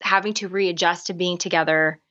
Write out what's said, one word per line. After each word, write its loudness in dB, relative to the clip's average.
having 0
to -6
readjust 0
to -6
being -2
together. 2